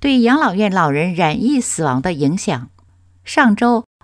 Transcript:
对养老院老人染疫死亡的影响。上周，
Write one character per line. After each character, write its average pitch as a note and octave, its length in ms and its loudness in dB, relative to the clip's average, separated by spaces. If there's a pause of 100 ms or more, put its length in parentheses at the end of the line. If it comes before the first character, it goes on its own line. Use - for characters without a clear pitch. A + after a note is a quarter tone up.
对 C4+ 200 2
养 B3 200 4
老 A3+ 140 0
院 G3+ 180 0
老 E3+ 180 2
人 D#3+ 240 -2
染 D#3 280 -2
疫 C4 180 0
死 - 240 -4
亡 C3 160 0
的 F3+ 140 -4
影 C#3+ 220 0
响。 B2+ 340 -6 (540)
上 B3 300 2
周， A#3+ 300 0 (200)